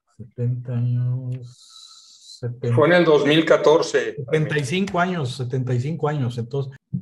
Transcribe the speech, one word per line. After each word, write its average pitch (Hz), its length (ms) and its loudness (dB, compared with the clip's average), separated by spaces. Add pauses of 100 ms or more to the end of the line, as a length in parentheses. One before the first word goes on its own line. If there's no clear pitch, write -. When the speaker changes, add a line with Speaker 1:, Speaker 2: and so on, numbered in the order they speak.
(140)
Speaker 1:
Setenta 123 600 -6
años, 123 1600 -6
setenta. 120 380 -4
Speaker 2:
Fue 151 120 6
en 165 40 6
el 175 140 6
dos 143 200 4
mil 156 200 4
catorce. 147 680 2
Speaker 1:
Setenta 151 440 -2
y 147 60 -4
cinco 180 360 -2
años, 175 360 -4
setenta 127 360 -4
y 120 80 0
cinco 151 260 -4
años, 139 300 -2
entonces. 135 420 -6 (240)